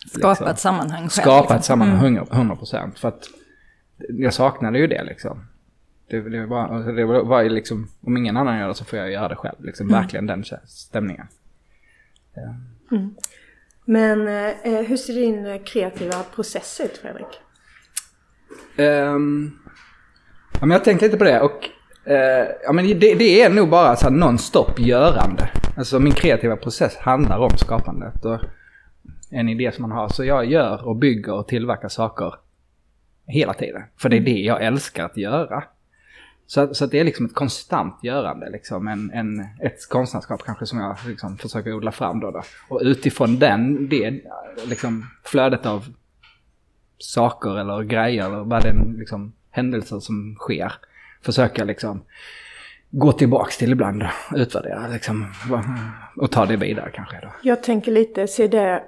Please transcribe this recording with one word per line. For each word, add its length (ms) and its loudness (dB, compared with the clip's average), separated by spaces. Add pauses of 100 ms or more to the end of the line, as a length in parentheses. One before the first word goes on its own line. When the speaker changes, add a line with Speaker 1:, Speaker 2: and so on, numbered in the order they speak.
Speaker 1:
Skapa 240 0
Speaker 2:
liksom. 180 0
Speaker 1:
ett 120 -4
sammanhang 420 -2
själv, 80 -6
Speaker 2:
Skapa 300 6
Speaker 1:
liksom. 180 4
Speaker 2:
ett 80 -2
sammanhang, 340 4
Speaker 1:
Mm. 180 6
Speaker 2:
hundra, 200 -4
hundra 180 2
procent. 440 -10
För 80 -4
att 160 -8 (840)
jag 240 -2
saknade 460 0
ju 80 2
det 160 -4
liksom. 440 -12 (600)
Det, 200 -6
det 160 -8
var, 480 -6
det 120 0
var, 180 4
var 180 4
ju 80 4
liksom, 380 -4 (140)
om 160 -2
ingen 200 -2
annan 220 0
gör 80 -4
det 80 -4
så 100 -16
får 140 -8
jag 120 -6
göra 160 -4
det 80 -8
själv. 200 -10 (100)
Liksom, 240 -8
Speaker 1:
Mm. 120 4
Speaker 2:
verkligen 240 -6
den 180 -6
kä-, 220 -16
stämningen. 640 -8 (1080)
Ja. 200 -14 (420)
Speaker 3:
Mm. 180 -6 (680)
Men, 420 2 (360)
eh, 240 -2
hur 100 0
ser 160 -8
din, 320 0
eh, 180 -8
kreativa 600 -4 (120)
process 500 -8
ut, 120 -10
Fredrik? 300 -16 (1500)
Speaker 2:
Ehm, 720 2 (1000)
ja, 60 2
men 120 4
jag 80 6
har 60 0
tänkt 160 4
lite 160 4
på 60 4
det 180 6
och, 280 0 (420)
eh, 360 4 (160)
ja, 100 0
men 120 2 (140)
det, 160 8
det 260 8
är 80 8
nog 200 4
bara 260 6
så 140 4
här 80 4
non-stop 600 4
görande. 720 4 (280)
Alltså 220 0
min 140 6
kreativa 420 2
process 420 -2
handlar 400 2
om 200 4
skapandet 680 0
och 140 -4 (880)
en 200 -2
idé 220 -2
som 100 -8
man 100 -6
har. 180 -4
Så 160 -2
jag 200 2
gör 420 0
och 80 -2
bygger 380 0
och 140 -6
tillverkar 420 -4
saker 440 -6 (920)
hela 280 -2
tiden. 280 -8 (160)
För 120 0
det 80 4
är 40 4
det 100 2
jag 320 0
älskar 420 -4
att 120 -10
göra. 460 -4 (840)
Så, 240 0
så 120 -2
att 60 -2
det 80 2
är 40 4
liksom 220 0
ett 100 -6
konstant 680 -6
görande, 460 -6
liksom. 380 -10
En, 260 -8
en, 260 -6 (220)
ett 280 -6
konstnärskap 540 -4
kanske 220 -10
som 140 -8
jag 180 -8 (100)
liksom 300 -12
försöker 360 -10
odla 180 -6
fram 280 -6
då, 120 -8
då. 100 -10 (280)
Och 140 -2
utifrån 560 2
den, 500 2
det, 320 -2 (440)
liksom, 400 -6 (180)
flödet 420 0
av 200 -6 (1120)
saker 600 -2
eller 240 -6
grejer 420 -2
eller 180 -6
vad 200 2
det 60 6
är, 300 4
liksom, 340 -12 (180)
händelser 480 -4
som 400 -8
sker, 340 -6 (480)
försöker 400 0
jag 60 -4
liksom 360 -8 (840)
gå 220 4
tillbaks 460 2
till 140 2
ibland 320 0 (280)
och 60 -4
utvärdera, 500 -4
liksom, 380 -6 (880)
och 160 -2
ta 140 2
det 120 0
vidare 360 -4
kanske 280 -14
då. 60 -16 (160)
Speaker 3:
Jag 200 0
tänker 280 -2
lite, 360 2
ser 200 0
det 400 0